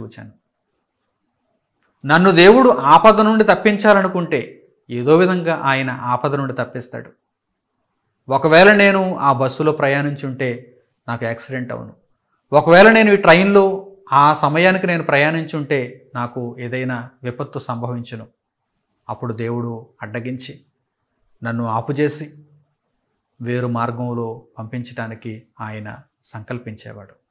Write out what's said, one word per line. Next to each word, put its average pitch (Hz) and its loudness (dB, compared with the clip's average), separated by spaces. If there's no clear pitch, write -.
చూచాను. 110 -18
నన్ను 165 4
దేవుడు 208 8
ఆపద 202 6
నుండి 220 2
తప్పించాలనుకుంటే 190 0
ఏదో 123 2
విధంగా 175 0
ఆయన 135 -2
ఆపద 123 -4
నుండి 135 -6
తప్పిస్తాడు. 120 -12
ఒకవేళ 160 6
నేను 196 2
ఆ 139 0
బస్సులో 135 -2
ప్రయాణించుంటే 139 -6
నాకు 120 -8
యాక్సిడెంట్ 120 -10
అవును, 117 -14
ఒకవేళ 170 6
నేను 220 4
ఈ 202 4
ట్రైన్లో 196 2
ఆ 143 6
సమయానికి 175 0
నేను 170 -2
ప్రయాణించుంటే 147 -2
నాకు 120 -8
ఏదైనా 123 -8
విపత్తు 131 -10
సంభవించును. 120 -10
అప్పుడు 120 -10
దేవుడు 117 -8
అడ్డగించి 120 -12
నన్ను 117 -6
ఆపుచేసి 147 -6
వేరు 123 -4
మార్గంలో 120 -6
పంపించడానికి 113 -14
ఆయన 107 -14
సంకల్పించేవాడు. 107 -16